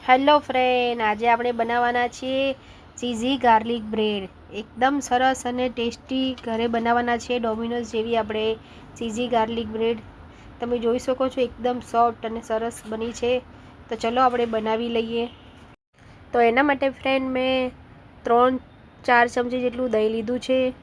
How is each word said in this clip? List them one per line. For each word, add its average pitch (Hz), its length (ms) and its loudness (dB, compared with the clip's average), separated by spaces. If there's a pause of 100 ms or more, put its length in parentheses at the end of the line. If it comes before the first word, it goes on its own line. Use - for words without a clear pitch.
હેલો 277 300 6
ફ્રેન્ડ, 247 640 0
આજે 214 260 0
આપણે 240 240 2
બનાવવાના 240 560 0
છીએ 262 440 -2 (460)
ચીઝી 240 380 -2
ગાર્લિક 233 460 2
બ્રેડ. 214 460 -2 (260)
એકદમ 254 460 -2
સરસ 254 460 0
અને 247 220 -2
ટેસ્ટી 247 760 -4
ઘરે 226 220 -2
બનાવવાના 233 500 0
છે 247 220 -4
Domino's 233 540 -4
જેવી 226 240 -2
આપણે 214 400 -2 (420)
ચીઝી 233 300 -4
ગાર્લિક 226 380 0
બ્રેડ. 220 320 -2 (600)
તમે 240 180 -2
જોઈ 233 200 0
શકો 262 300 -2
છો 262 120 -4
એકદમ 240 400 -2
સોફ્ટ 233 460 0
અને 226 140 -6
સરસ 226 480 -4
બની 226 240 -6
છે. 247 300 -2 (460)
તો 233 80 -6
ચલો 233 240 -2
આપણે 247 260 2
બનાવી 220 420 -2
લઈએ. 233 400 -4 (1040)
તો 240 80 2
એના 233 220 6
માટે 277 260 2
ફ્રેન્ડ 269 400 -2
મેં 254 420 -2 (540)
ત્રણ 247 340 4 (460)
ચાર 240 240 6
ચમચી 247 320 -2
જેટલું 247 300 -2
દહીં 220 200 2
લીધું 226 300 -4
છે. 262 320 0 (100)